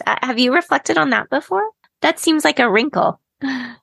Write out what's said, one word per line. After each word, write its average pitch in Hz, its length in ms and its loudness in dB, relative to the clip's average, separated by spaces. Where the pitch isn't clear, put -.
Uh, 185 160 0
have 254 160 -4
you 247 160 2
reflected 330 420 0
on 302 140 2
that 220 180 -2
before? 381 400 -2
That 330 180 0
seems 311 280 2
like 302 120 0
a 240 120 4
wrinkle. 226 500 0